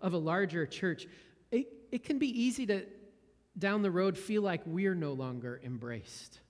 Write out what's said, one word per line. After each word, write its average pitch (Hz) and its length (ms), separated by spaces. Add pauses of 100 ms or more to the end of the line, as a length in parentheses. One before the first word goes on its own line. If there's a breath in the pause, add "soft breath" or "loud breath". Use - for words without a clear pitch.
of 180 140
a 175 40
larger 165 460
church, 165 420 (440 loud breath)
it, 269 180 (240)
it 247 100
can 294 160
be 277 100
easy 247 360
to, 196 220 (720)
down 202 240
the 196 80
road, 180 260
feel 214 240
like 190 240
we're 190 300
no 156 180
longer 127 500
embraced. 120 880